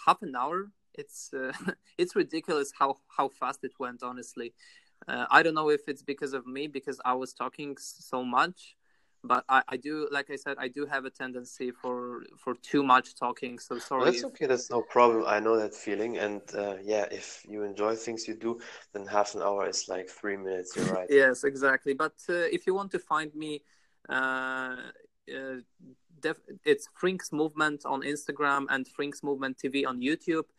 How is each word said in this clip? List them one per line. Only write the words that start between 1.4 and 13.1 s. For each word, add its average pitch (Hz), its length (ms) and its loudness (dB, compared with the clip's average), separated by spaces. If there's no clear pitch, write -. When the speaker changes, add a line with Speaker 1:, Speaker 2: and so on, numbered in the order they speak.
Speaker 1:
<laughs> - 240 -16
it's 180 160 0
ridiculous 156 640 0
how, 139 180 2
how 139 120 2
fast - 360 -6
it 123 140 -6
went, 123 240 -8
honestly. 123 520 -10
Uh, 123 220 -2
I 151 120 10
don't 160 120 4
know 156 160 2
if 147 180 2
it's 139 140 -6
because 139 320 -4
of 123 120 -6
me, 135 200 -6
because 139 380 -8
I 127 100 2
was 127 180 -4
talking 139 460 -8
s-, - 220 -14
so 127 220 -4
much, 131 540 -2
but 127 160 4
I, 131 140 6
I - 40 -4
do, 151 280 -4
like 139 120 -4
I 139 60 -6
said, 135 220 -6
I 131 100 -4
do 143 160 -4
have 139 220 -2
a 131 40 -6
tendency 123 480 -6
for, 123 540 -8
for - 160 -6
too 143 120 4
much 127 320 4